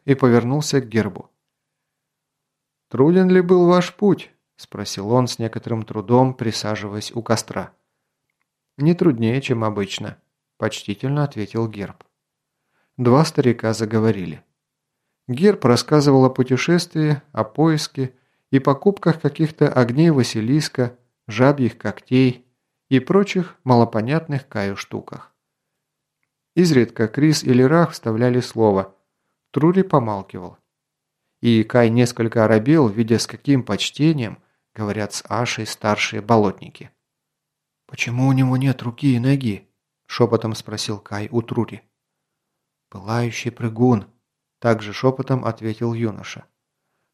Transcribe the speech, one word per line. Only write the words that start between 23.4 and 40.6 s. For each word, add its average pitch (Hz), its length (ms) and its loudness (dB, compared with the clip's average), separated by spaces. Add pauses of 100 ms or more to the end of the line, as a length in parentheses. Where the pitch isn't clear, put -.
малопонятных 127 840 0
Каю 101 300 -6
штуках. - 580 -16 (1200)
Изредка 127 540 2
Крис 151 340 0
или 127 200 4
Рах 160 280 4
вставляли 123 500 -2
слово. 104 540 0 (560)
Трури 175 320 2
помалкивал. 101 760 -4 (800)
И 113 240 2
Кай 117 260 2
несколько 117 540 0
оробел, 113 440 2
видя, 110 300 0
с - 80 -6
каким 135 380 -2
почтением 127 760 -2 (340)
говорят 104 400 -6
с - 160 -12
Ашей 110 380 -4
старшие - 560 -4
болотники. 104 680 0 (960)
"Почему 127 420 -4
у 135 40 4
него 131 240 0
нет 131 260 -2
руки 127 320 -2
и 120 40 0
ноги?" 127 500 -2 (380)
шёпотом 113 480 -2
спросил 104 440 -10